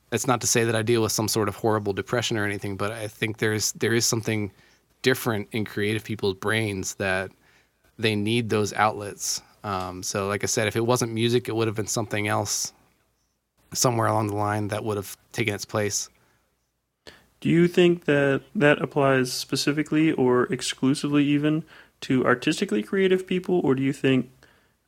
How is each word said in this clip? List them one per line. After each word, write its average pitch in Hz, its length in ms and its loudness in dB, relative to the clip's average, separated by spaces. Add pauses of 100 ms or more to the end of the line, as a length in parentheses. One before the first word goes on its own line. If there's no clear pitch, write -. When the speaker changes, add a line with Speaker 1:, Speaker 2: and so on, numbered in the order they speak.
(100)
Speaker 1:
that's - 160 -2
not 120 140 2
to - 60 -6
say 117 180 2
that 113 100 0
I 110 80 0
deal 113 200 2
with 107 100 0
some 110 160 0
sort 104 200 0
of 101 80 -6
horrible 107 360 0
depression 113 440 -4
or 104 80 -2
anything, 101 320 -6
but 101 140 -4
I 110 180 -8
think 107 300 -6
there 110 140 0
is, 107 200 -2
there 113 220 0
is 117 100 2
something 110 460 -2 (520)
different 113 500 0
in 107 120 -2
creative 107 400 -2
people's 104 300 -2
brains 104 640 -2
that 95 340 -2 (680)
they 110 180 0
need 110 340 0
those 104 220 0
outlets. 104 720 -2 (200)
Um, 92 400 -6
so 98 240 -2
like 101 160 -2
I - 40 -2
said, 110 220 0
if 98 80 -4
it 113 100 0
wasn't 120 260 0
music, 117 360 0
it 110 60 -4
would 113 140 0
have 104 80 -4
been 107 100 -4
something 104 400 -4
else 107 460 -2 (1000)
somewhere 113 360 2
along 107 200 2
the 101 60 -4
line 104 340 -2
that 104 160 -4
would 107 120 -2
have 101 200 -8 (160)
taken 104 220 -2
its 98 100 -10
place. 104 440 -4 (1300)
Speaker 2:
Do - 80 -2
you 170 200 6
think 175 360 4
that 139 380 2 (120)
that 147 280 4
applies 135 500 2
specifically 151 800 0
or 123 400 4
exclusively 143 720 0
even 151 400 2 (380)
to 127 240 2
artistically 190 560 0
creative 185 440 0
people, 180 380 0
or 135 100 4
do 131 80 0
you 135 100 0
think, 131 380 2 (580)